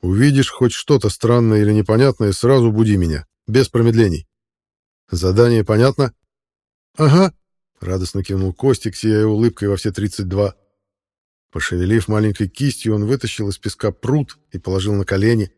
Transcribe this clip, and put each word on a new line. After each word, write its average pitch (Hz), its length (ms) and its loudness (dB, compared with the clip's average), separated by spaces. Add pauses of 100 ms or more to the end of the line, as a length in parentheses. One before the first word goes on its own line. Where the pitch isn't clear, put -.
Увидишь 127 480 2
хоть 123 240 0
что-то - 360 0
странное 113 520 2
или 104 100 2
непонятное, 110 640 2
сразу 120 380 2
буди 107 260 2
меня, 80 280 -2 (220)
без 120 220 2
промедлений. 113 580 2 (840)
Задание 104 540 2
понятно?" 123 500 0 (840)
"Ага", 160 360 4 (500)
радостно 92 400 -6
кивнул 95 300 -4
Костик, 123 420 -2
сияя 107 300 0
улыбкой 107 440 0
во 98 80 -2
все 101 140 -4
тридцать 101 360 -6
два. 95 280 -2 (960)
Пошевелив 90 560 -2
маленькой 107 420 -2
кистью, 123 460 -4
он 104 100 -2
вытащил 104 440 -4
из 98 80 -8
песка - 340 -6
прут 135 480 -4 (120)
и 92 80 -12
положил 95 360 -4
на 98 100 -2
колени. 104 520 0